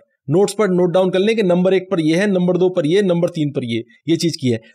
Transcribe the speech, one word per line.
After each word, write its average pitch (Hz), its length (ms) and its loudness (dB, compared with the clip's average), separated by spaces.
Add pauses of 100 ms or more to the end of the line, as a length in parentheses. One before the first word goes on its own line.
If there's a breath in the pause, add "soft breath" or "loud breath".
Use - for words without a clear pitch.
(300)
नोट्स 190 280 0
पर 214 100 0
नोट 180 240 0
डाउन 185 180 2
कर 185 80 -2
लें 214 180 0
कि 226 60 0
नंबर 180 320 2
एक 185 160 0
पर 190 100 -2
ये 156 160 0
है, 196 100 0
नंबर 180 300 0
दो 180 120 2
पर 180 180 -2
ये, 185 160 2
नंबर 175 260 0
तीन 156 220 -4
पर 135 140 -6
ये, 113 180 -4 (260 soft breath)
ये 165 80 2
चीज़ 160 240 -2
की 127 80 0
है। 113 100 0 (160 loud breath)